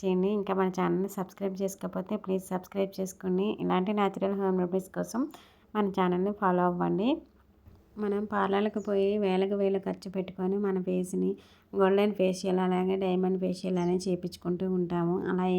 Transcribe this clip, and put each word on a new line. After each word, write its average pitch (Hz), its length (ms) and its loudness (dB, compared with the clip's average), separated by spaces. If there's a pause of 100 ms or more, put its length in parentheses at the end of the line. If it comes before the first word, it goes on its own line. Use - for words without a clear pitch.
చేయండి. 185 280 2 (100)
ఇంకా 190 220 -2
మన 185 160 2
ఛానల్ని 180 400 0
సబ్స్క్రైబ్ 190 460 -6
చేసుకోకపోతే 185 520 -4 (100)
ప్లీజ్ 190 280 -2
సబ్స్క్రైబ్ 190 460 -4
చేసుకోండి. 190 480 -2 (160)
ఇలాంటి 185 360 0
న్యాచురల్ 196 400 0
హోమ్ 190 240 2
రెమెడీస్ 185 340 -2
కోసం 180 240 -4 (540)
మన 214 100 0 (120)
ఛానల్ని 185 440 2
ఫాలో 180 300 4
అవ్వండి. 175 380 0 (960)
మనం 202 200 0 (100)
పార్లర్లకు 202 540 0
పోయి 196 240 2 (140)
వేలకు 196 360 2
వేలు 196 260 2
ఖర్చు 185 300 -6
పెట్టుకొని 185 400 -2 (100)
మన 190 100 2 (120)
ఫేస్ని 185 420 0 (500)
గోల్డెన్ 202 400 4
ఫేషియల్, 185 440 2
అలాగే 185 400 2
డైమండ్ 185 400 2
ఫేషియల్ 180 400 -2
అని 175 220 2
చేపించుకుంటూ 180 600 -2 (120)
ఉంటాము. 175 360 2 (160)
అలా 185 160 2 (120)